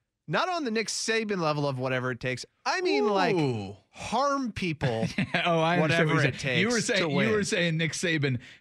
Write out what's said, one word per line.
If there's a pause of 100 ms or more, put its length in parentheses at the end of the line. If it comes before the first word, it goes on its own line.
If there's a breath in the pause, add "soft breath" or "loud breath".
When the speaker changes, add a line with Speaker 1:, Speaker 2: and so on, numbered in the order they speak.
(260)
Speaker 1:
not
on
the
Nick
Saban
level
of
whatever
it
takes, (180)
I
mean,
like,
Speaker 2:
Ooh. (140)
Speaker 1:
harm
people
Speaker 2:
<laughs>
Yeah,
oh,
I
understand
what
Speaker 1:
whatever
Speaker 2:
you're
Speaker 1:
it
Speaker 2:
saying.
You
were
Speaker 1:
takes
Speaker 2:
saying,
Speaker 1:
to
win?
Speaker 2:
you
were
saying
Nick
Saban (220 loud breath)